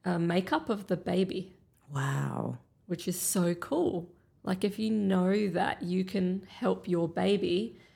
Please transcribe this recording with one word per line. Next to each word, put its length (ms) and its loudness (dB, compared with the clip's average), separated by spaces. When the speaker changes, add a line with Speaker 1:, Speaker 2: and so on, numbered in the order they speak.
Speaker 1:
uh, 140 0
makeup 500 0
of 200 -2
the 80 0
baby. 560 -2
Speaker 2:
Wow. 640 -2
Speaker 1:
Which 200 -6
is 140 -2
so 340 2
cool. 540 -2
Like, 200 0
if 140 -2
you 120 0
know 600 4
that 320 0
you 220 0
can 440 0
help 400 -2
your 200 2
baby, 720 0